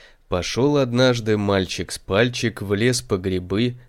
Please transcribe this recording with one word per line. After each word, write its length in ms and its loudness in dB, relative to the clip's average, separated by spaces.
Пошёл 500 0
однажды 600 2
мальчик 540 0
с 80 -10
пальчик 640 0
в 100 0
лес 300 0
по 140 -2
грибы, 580 -2